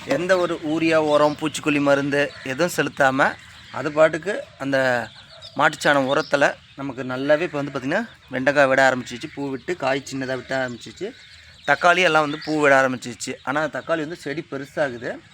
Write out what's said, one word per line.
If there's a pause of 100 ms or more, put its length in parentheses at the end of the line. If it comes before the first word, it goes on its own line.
எந்த
ஒரு
ஊரியா,
உரம்,
பூச்சிக்கொல்லி
மருந்து (120)
எதுவும்
செலுத்தாம, (360)
அது
பாட்டுக்கு (160)
அந்த (500)
மாட்டுச்சாணம்
உரத்துல (220)
நமக்கு
நல்லாவே
இப்ப
வந்து
பார்த்திங்கன்னா, (240)
வெண்டைக்காய்
விட
ஆரம்பிச்சிச்சு, (100)
பூ
விட்டு,
காய்
சின்னதா
விட்ட
ஆரம்பிச்சிச்சு. (560)
தக்காளி
எல்லாம்
வந்து
பூ
விட
ஆரம்பிச்சிச்சு. (100)
ஆனா,
தக்காளி
வந்து
செடி
பெருசாகுது. (220)